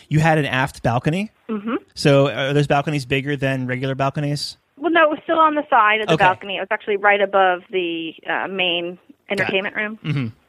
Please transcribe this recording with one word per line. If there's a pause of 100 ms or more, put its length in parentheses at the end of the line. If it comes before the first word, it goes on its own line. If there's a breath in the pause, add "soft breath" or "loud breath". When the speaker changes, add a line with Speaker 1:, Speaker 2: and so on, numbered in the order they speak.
Speaker 1:
You
had
an
aft
balcony? (180)
Speaker 2:
Mm-hmm. (180)
Speaker 1:
So
are
those
balconies
bigger
than
regular
balconies? (220)
Speaker 2:
Well,
no,
it
was
still
on
the
side
of
the
Speaker 1:
Okay.
Speaker 2:
balcony.
It
was
actually
right
above (100)
the, (140)
uh,
main
Speaker 1:
Got (360)
it.
Speaker 2:
entertainment
room.
Speaker 1:
Mm-hmm. (220)